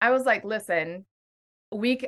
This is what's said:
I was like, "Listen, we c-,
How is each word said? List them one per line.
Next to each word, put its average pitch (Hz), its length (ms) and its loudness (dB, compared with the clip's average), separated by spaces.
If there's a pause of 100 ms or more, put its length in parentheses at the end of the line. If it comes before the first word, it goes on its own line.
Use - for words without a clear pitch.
I 233 100 4
was 262 140 2
like, 220 180 2
"Listen, 185 600 -4 (680)
we 240 280 0
c-, 254 80 -8